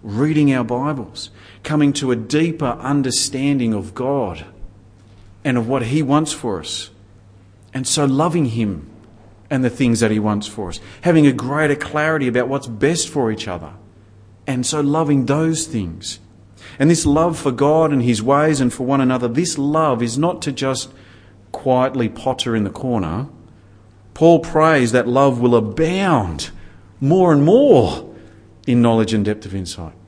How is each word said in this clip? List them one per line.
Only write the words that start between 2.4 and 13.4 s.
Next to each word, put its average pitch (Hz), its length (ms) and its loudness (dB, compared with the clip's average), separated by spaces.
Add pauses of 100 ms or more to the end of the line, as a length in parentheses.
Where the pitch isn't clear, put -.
understanding 131 920 -2
of 92 220 -6
God 123 500 -4 (960)
and 127 140 0
of 113 100 -2
what 127 160 -2
he 143 200 0
wants 147 280 0
for 101 280 -6
us. - 320 -12 (840)
And 131 140 -6
so 147 180 0
loving 151 400 0
him 107 420 -4 (600)
and 131 160 0
the 120 60 2
things 117 300 0
that 110 100 2
he 107 80 0
wants 104 260 -2
for 98 240 -10
us, - 100 -10 (220)
having 160 240 4
a 135 80 6
greater 139 420 -2
clarity 151 520 -2
about 123 220 0
what's 135 180 -6
best 131 420 -2
for 123 220 0
each 107 160 -6